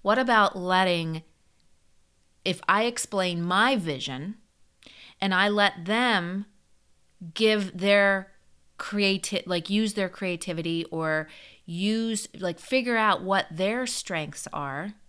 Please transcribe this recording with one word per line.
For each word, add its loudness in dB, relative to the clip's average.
What 4
about 4
letting, 2
if -2
I 4
explain -2
my 4
vision -6
and 0
I 4
let 2
them 0
give 2
their 2
creati-, 0
like, -2
use 0
their -2
creativity -4
or -2
use, -2
like, -6
figure 0
out 2
what 2
their -2
strengths -6
are -8